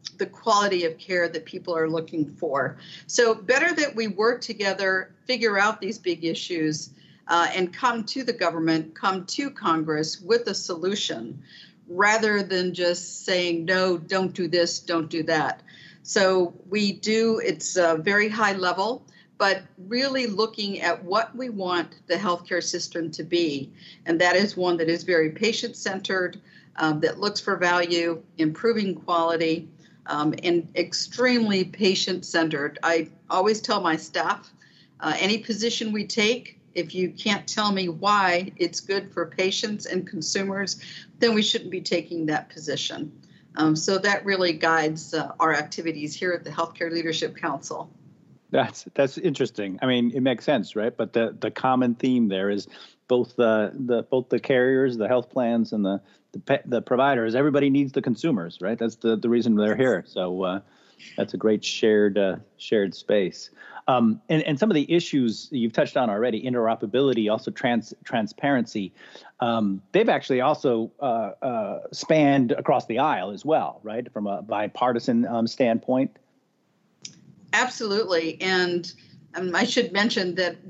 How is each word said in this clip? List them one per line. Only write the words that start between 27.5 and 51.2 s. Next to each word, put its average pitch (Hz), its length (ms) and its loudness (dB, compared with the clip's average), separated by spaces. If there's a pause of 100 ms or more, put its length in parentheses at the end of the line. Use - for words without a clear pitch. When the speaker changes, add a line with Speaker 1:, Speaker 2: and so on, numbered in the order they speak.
Speaker 1:
value, 170 640 2 (160)
improving 190 560 0
quality, 165 760 0 (380)
um, 147 360 0
and 170 320 2
extremely 214 920 0
patient-centered. 175 1200 -2
I 165 260 0 (220)
always 208 300 2
tell 208 200 0
my 165 160 2
staff, 170 560 -6 (480)
uh, 151 180 -2
any 208 200 0
position 220 540 -4
we 202 140 -4
take, 226 520 0 (160)
if 170 200 -4
you 180 160 0
can't - 360 -4
tell 208 240 0
me 190 180 0
why 185 680 2
it's 170 240 -2
good 196 320 -6
for 165 140 -4
patients 196 600 -4
and 185 200 -4
consumers, 151 720 -4 (380)
then 233 160 2
we 214 80 4
shouldn't - 280 -2
be 180 120 -6
taking 165 440 -4
that 156 220 -2
position. - 640 -8 (440)
Um, 156 200 2
so 190 220 0
that 202 260 0
really 185 300 2
guides, 160 580 0
uh, 151 260 -4
our 160 160 4
activities 151 600 -4
here 180 180 -2
at 165 100 -4
the 147 80 -12
Healthcare 165 400 -4
Leadership 160 460 -4
Council. 160 540 -8 (600)
Speaker 2:
That's, 123 440 -2
that's 139 240 0
interesting. 110 640 -2
I 135 40 0
mean, 120 280 2
it 131 80 0
makes 127 220 0
sense, 120 300 0
right? 110 220 -2
But 110 160 -4
the, 117 260 2